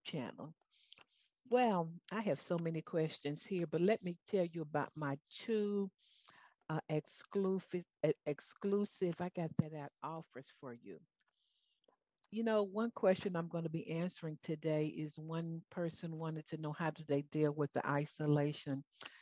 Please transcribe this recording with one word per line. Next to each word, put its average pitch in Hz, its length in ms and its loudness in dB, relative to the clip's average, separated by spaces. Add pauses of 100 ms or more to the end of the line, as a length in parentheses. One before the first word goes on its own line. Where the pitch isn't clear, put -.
channel. - 520 -8 (920)
Well, 214 440 4 (200)
I 202 100 -2
have 170 200 0
so 175 160 0
many 165 240 0
questions 156 640 -2
here, 175 220 0
but 160 140 0
let 196 220 4
me 175 140 -4 (140)
tell 185 140 4
you 165 180 -6
about 147 320 0
my 143 240 -2 (100)
two, 202 600 0 (800)
uh, 156 80 2 (100)
exclusive, 185 920 -2 (220)
e-, 160 60 6 (160)
exclusive, 196 920 -2
I 180 100 -2
got 165 280 -2
that 156 160 0
out, 143 160 -8 (140)
offers 151 420 -8 (160)
for 131 100 -10
you. 104 280 -14 (1300)
You 220 140 -2
know, 220 180 4
one 208 300 0
question 190 440 4
I'm 170 120 0
gonna 165 220 0
be 160 200 -2
answering 165 540 -2
today 151 420 2
is 156 320 -4
one 165 540 -4
person 165 480 -4
wanted 160 300 -4
to 160 80 -4
know 156 160 -4
how 160 180 0
do 156 160 -12
they 143 160 4
deal 151 300 2
with 151 200 0
the - 160 0
isolation 147 960 2 (380)